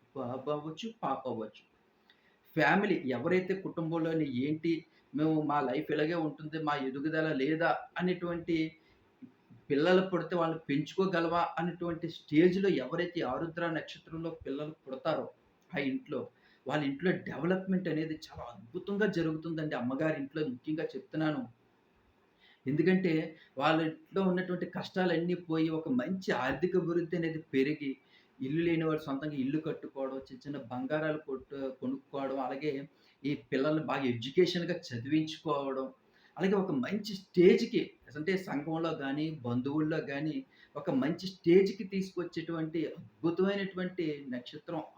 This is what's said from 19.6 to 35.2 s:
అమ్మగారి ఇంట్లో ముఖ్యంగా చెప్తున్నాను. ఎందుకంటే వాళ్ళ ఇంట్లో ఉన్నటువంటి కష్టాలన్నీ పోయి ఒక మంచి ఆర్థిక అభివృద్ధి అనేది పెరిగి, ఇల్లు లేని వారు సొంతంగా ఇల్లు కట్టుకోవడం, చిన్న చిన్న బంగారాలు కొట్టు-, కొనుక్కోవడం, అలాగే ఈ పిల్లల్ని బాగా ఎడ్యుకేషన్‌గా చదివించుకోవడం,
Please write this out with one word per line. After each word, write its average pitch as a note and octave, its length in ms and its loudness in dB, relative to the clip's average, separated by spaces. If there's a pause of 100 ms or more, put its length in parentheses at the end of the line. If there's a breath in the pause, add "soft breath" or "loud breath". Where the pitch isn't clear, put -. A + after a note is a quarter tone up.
అమ్మగారి C3+ 440 0
ఇంట్లో C#3 280 -4
ముఖ్యంగా D#3 380 -4
చెప్తున్నాను. D#3 560 -2 (1200 soft breath)
ఎందుకంటే E3+ 480 4 (440 loud breath)
వాళ్ళ D#3+ 240 4
ఇంట్లో D#3+ 420 -2
ఉన్నటువంటి F3+ 460 0
కష్టాలన్నీ F3 640 0
పోయి D#3+ 340 0
ఒక D#3+ 200 -2
మంచి C3+ 420 0
ఆర్థిక C3+ 440 0
అభివృద్ధి E3+ 420 0
అనేది D#3+ 300 -2
పెరిగి, C#3 440 2 (480 soft breath)
ఇల్లు C#3+ 240 0
లేని E3 220 2
వారు D#3 160 2
సొంతంగా D3 340 -4
ఇల్లు C#3 240 0
కట్టుకోవడం, C3+ 580 -6
చిన్న C3+ 240 -14
చిన్న C#3+ 160 -8 (100)
బంగారాలు D3+ 580 -2
కొట్టు-, C3+ 480 -6
కొనుక్కోవడం, C3+ 640 -4
అలాగే C#3 320 -2 (520 soft breath)
ఈ C#3 80 -2 (140)
పిల్లల్ని D3+ 400 2
బాగా C3+ 180 -2
ఎడ్యుకేషన్‌గా E3 760 2
చదివించుకోవడం, C#3 1040 -2 (520 soft breath)